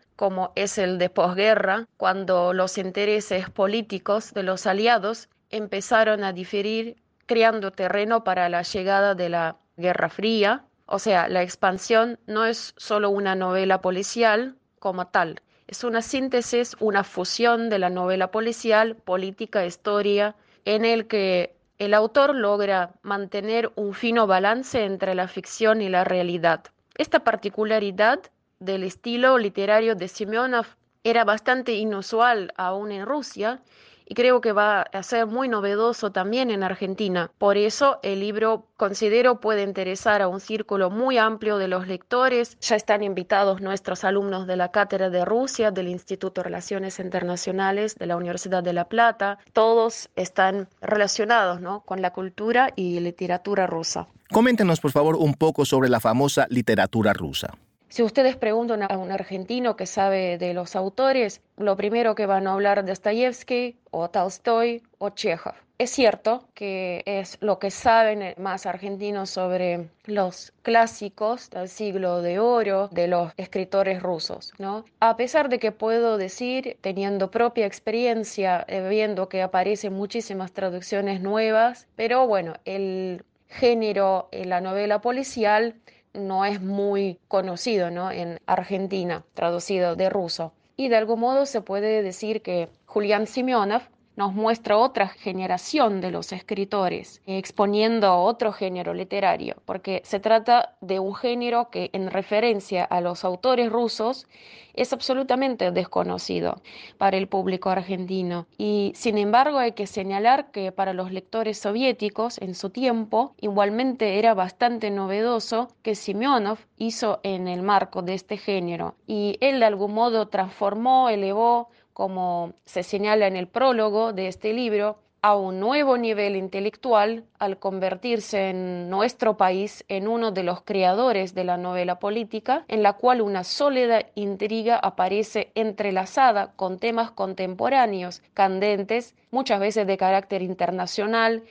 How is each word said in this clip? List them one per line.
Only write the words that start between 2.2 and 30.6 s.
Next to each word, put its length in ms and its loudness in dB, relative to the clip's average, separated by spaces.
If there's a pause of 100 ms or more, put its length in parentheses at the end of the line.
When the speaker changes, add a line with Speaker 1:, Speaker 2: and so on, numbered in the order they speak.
Speaker 1:
los 260 0
intereses 720 -2
políticos 840 -2
de 100 -4
los 240 -2
aliados 600 0 (220)
empezaron 720 0
a 100 -2
diferir, 640 -4 (300)
creando 460 2
terreno 500 0
para 260 2
la 140 0
llegada 540 2
de 140 -2
la 260 -2 (200)
Guerra 340 0
Fría. 540 0 (220)
O 120 -2
sea, 300 2
La 140 0
expansión 840 0
no 180 -2
es 320 -4
solo 340 0
una 240 0
novela 460 2
policial 760 0 (220)
como 280 -4
tal, 340 -2 (260)
es 160 -14
una 200 -2
síntesis, 760 -2
una 260 2
fusión 680 0
de 80 0
la 100 2
novela 420 0
policial, 640 2
política, 680 -2
historia, 720 0 (300)
en 180 2
el 220 2
que 480 0 (240)
el 160 2
autor 400 4
logra 580 0 (100)
mantener 720 -4
un 200 -4
fino 320 2
balance 580 2
entre 300 -2
la 120 -2
ficción 540 0
y 80 -2
la 160 2
realidad. 600 0 (320)
Esta 280 0
particularidad 960 0 (400)
del 240 -4
estilo 540 2
literario 560 2
de 140 -6
Simeonov 580 -2 (360)